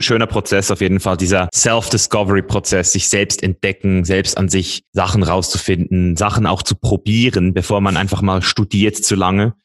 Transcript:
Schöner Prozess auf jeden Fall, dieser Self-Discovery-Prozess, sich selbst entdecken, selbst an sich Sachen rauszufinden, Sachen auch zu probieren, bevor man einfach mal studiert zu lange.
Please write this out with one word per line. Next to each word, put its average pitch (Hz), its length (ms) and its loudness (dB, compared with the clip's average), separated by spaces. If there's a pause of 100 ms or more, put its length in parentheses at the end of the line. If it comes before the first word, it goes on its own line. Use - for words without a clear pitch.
Schöner 117 260 2
Prozess 98 440 0
auf - 100 -2
jeden 95 180 2
Fall, 92 180 -2
dieser 92 380 0
Self-Discovery-Prozess, 101 1400 0
sich - 160 -2
selbst - 340 -2
entdecken, 95 600 0
selbst 95 320 0
an 95 120 0
sich 92 340 -2 (100)
Sachen 95 300 0
rauszufinden, 90 920 0
Sachen 104 300 0
auch 90 160 -2
zu - 120 -2
probieren, 104 800 2
bevor 101 260 0
man 98 160 0
einfach 95 260 -2
mal 95 200 0
studiert 104 540 0
zu - 180 -2
lange. 98 400 0 (100)